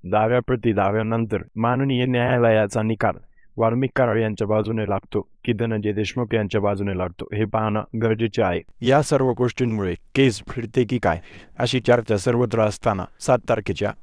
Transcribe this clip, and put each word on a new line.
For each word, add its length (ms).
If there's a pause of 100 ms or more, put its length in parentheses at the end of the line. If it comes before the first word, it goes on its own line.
(120)
दाव्या 360
प्रति 260
दाव्यानंतर 640 (180)
माननीय 500
न्यायालयाचा 760
निकाल 320 (440)
वाल्मिक 380
कराड 220
यांच्या 300
बाजूने 420
लागतो 400 (160)
की 80
धनंजय 380
देशमुख 420
यांच्या 280
बाजूने 360
लागतो, 360
हे 120
पाहणं 380 (180)
गरजेचे 420
आहे. 180 (200)
या 200
सर्व 360
गोष्टींमुळे 560 (220)
केस 340
फिरते 340
की 140
काय, 240 (380)
अशी 200
चर्चा 380
सर्वत्र 420
असताना, 460 (140)
सात 200 (100)
तारखेच्या 420 (120)